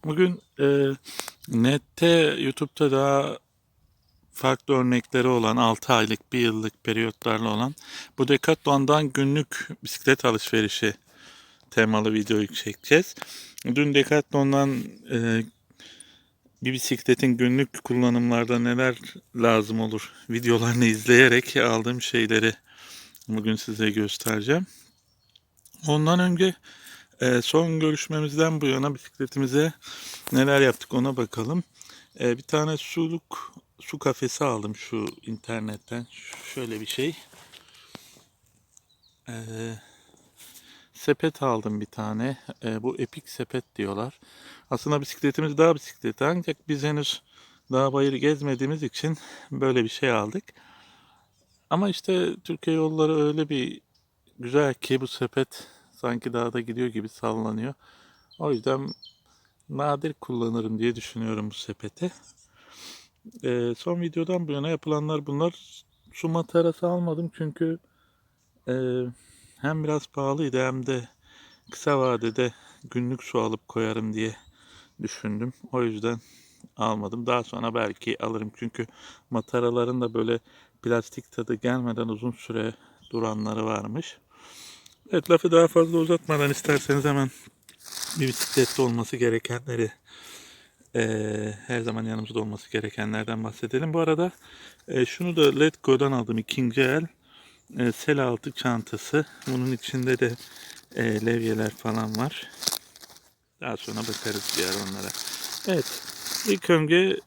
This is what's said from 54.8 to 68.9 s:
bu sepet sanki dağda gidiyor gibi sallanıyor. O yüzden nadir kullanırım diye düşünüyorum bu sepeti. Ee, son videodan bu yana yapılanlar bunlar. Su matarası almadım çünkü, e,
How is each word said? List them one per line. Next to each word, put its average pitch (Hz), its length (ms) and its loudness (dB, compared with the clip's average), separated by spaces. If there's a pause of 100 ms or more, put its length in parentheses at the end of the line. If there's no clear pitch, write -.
bu 131 60 -6
sepet - 600 -4 (240)
sanki 120 400 -4
dağda 120 280 -2
gidiyor 120 280 -4
gibi 110 200 -6
sallanıyor. 110 640 -4 (640)
O 151 140 -2
yüzden 135 420 -2 (720)
nadir 147 520 -4
kullanırım 117 580 -4
diye 117 180 0
düşünüyorum 110 540 -6
bu - 40 -20
sepeti. - 580 -8 (1300)
Ee, 120 340 0
son 175 220 -4
videodan 165 480 -2
bu 147 40 -4
yana 143 160 -4
yapılanlar 151 580 -2
bunlar. 156 280 0 (580)
Su - 160 -6
matarası 165 580 2
almadım 170 480 -2
çünkü, 160 440 -2 (880)
e, 127 60 0 (800)